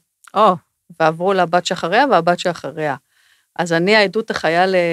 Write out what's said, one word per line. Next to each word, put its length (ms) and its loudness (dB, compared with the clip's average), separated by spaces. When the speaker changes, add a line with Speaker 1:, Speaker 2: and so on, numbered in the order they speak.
Speaker 1:
או. 220 4
Speaker 2:
ועברו 340 0
לבת 320 0
שאחריה 460 -2
והבת 280 2
שאחריה. 560 -6
אז 180 -4
אני 220 2
העדות 360 0
החיה 340 0
ל-, 100 0